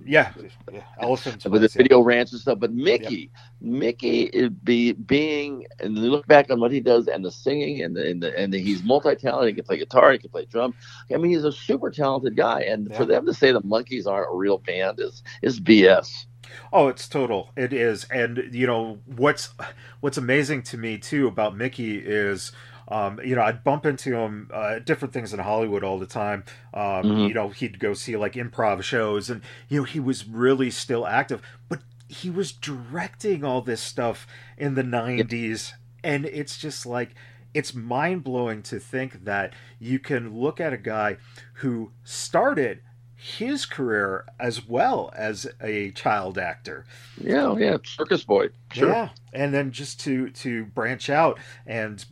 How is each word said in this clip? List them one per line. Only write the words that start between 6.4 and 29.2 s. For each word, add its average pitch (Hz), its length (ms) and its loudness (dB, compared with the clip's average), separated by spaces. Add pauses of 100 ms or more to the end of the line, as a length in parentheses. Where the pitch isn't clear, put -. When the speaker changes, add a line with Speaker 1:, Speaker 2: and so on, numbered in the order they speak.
Speaker 2:
on 120 120 2
what 120 100 4
he 139 80 0
does, 123 300 4
and 92 160 -4
the 90 60 -4
singing, 143 500 -4
and 85 120 -4
the, 82 160 -2
and 87 140 -4
the, 85 160 -4
and 98 140 -2
the, 98 60 -2
he's 92 240 -2
multi-talented, 131 640 2
he 104 40 0
can - 120 -8
play 87 140 0
guitar, 127 340 8
he 120 40 2
can 120 120 -12
play - 160 -6
drum. 120 280 -2 (400)
I 135 40 0
mean, 170 140 2
he's 160 120 0
a 151 80 2
super 254 400 -4
talented 135 460 -2
guy, - 240 2
and 104 340 -2
for - 80 0
Speaker 1:
Yeah. 113 60 0
Speaker 2:
them - 160 4
to 339 80 0
say 131 180 6
the 117 120 4
Monkees 113 440 -2
aren't 98 240 -2
a 87 60 -4
real 98 220 2
band 95 420 -4
is, - 220 -8 (180)
is 123 180 0
B 98 280 10
S. - 380 6 (460)
Speaker 1:
Oh, 160 160 6
it's - 200 -4
total. 113 480 -2
It 127 180 -2
is. 117 380 0
And, 123 400 -2
you 123 160 2
know, 113 380 -2
what's, 139 440 0 (520)
what's 139 160 -2
amazing 135 460 0
to 123 140 -12
me, 113 220 -6
too, 143 280 0
about 104 300 -2
Mickey 113 400 -6
is, 101 540 -2 (380)
um, 104 340 -4
you 127 120 -2
know, 120 60 2
I'd 117 220 2
bump 147 240 2
into 135 280 -2
him, 110 380 -4
uh, 107 220 -2
at 117 100 -10
different 143 280 -2
things 113 200 -8
in 101 60 -6
Hollywood 104 440 0
all 95 140 -2
the 92 80 -6
time. 104 380 -6 (300)
Um, 104 100 -6
Speaker 2:
Mm-hmm. 101 440 0
Speaker 1:
you 101 60 -2
know, 107 160 -2
he'd 101 300 -8
go 104 140 -2
see, 110 240 -6
like, 104 160 -2
improv 113 500 -2
shows, 107 480 0